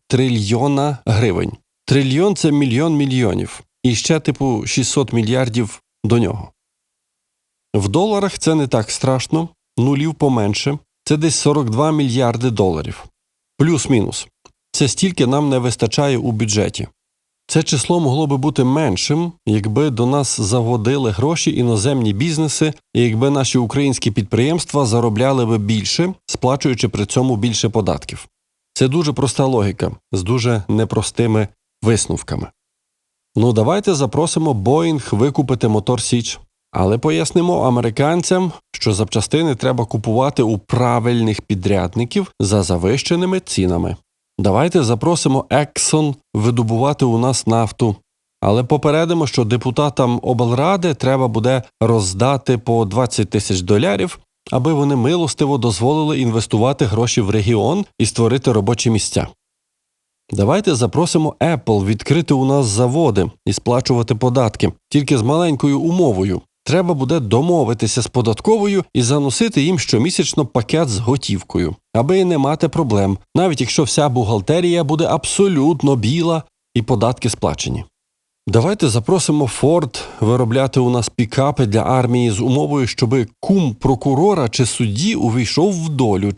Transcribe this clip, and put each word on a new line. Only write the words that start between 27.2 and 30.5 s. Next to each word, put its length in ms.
більше 340
податків. 580
Це 140
дуже 260
проста 320
логіка 460
з 120
дуже 440